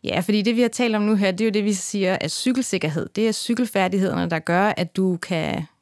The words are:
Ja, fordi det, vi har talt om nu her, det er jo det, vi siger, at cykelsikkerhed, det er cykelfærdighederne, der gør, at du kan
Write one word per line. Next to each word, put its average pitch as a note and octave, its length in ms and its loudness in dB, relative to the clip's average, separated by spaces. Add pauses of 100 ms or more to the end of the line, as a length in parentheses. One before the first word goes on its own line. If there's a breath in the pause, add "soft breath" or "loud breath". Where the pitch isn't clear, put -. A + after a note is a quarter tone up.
Ja, - 160 0
fordi G#3 220 0
det, A3+ 140 2
vi A#3+ 60 0
har A#3 60 4
talt A#3 280 0
om G#3 60 0
nu G#3+ 120 2
her, G3 160 2
det F3+ 100 -4
er A3 40 2
jo A3 80 2
det, G#3 120 0
vi G#3 80 2
siger, F#3+ 480 -2
at D#3+ 100 -6
cykelsikkerhed, G3 840 -2
det A3 120 2
er G#3+ 40 2
cykelfærdighederne, F#3+ 960 0
der E3 80 0
gør, F3 280 2 (100)
at E3+ 200 -4
du F#3 200 2
kan D#3+ 500 -2 (160)